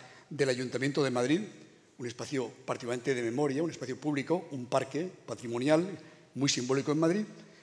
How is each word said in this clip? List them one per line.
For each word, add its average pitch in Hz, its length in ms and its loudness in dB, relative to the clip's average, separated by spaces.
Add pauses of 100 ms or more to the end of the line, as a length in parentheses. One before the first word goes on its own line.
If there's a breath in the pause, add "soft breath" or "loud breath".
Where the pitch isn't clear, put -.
(280 loud breath)
del 139 220 2
Ayuntamiento 131 540 0
de 135 80 2
Madrid, 127 300 2 (580)
un 123 80 -6
espacio 120 420 -4 (160)
particularmente 123 480 -2
de 123 80 0
memoria, 131 400 2
un 170 80 0
espacio 127 300 -6
público, 151 520 -2
un 131 140 -6
parque 135 420 0 (200)
patrimonial 131 720 2 (340 loud breath)
muy 135 160 2
simbólico 135 440 2
en 151 60 2
Madrid. 170 260 2 (380 loud breath)